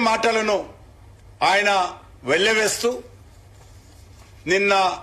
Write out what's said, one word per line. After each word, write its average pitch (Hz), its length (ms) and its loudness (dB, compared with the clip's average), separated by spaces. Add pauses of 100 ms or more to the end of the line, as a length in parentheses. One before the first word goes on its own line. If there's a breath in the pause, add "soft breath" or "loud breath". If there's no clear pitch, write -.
మాటలను 220 480 0 (920)
ఆయన 202 220 2 (600)
వెళ్ళవేస్తూ, 214 600 0 (1600)
నిన్న 202 200 2 (300)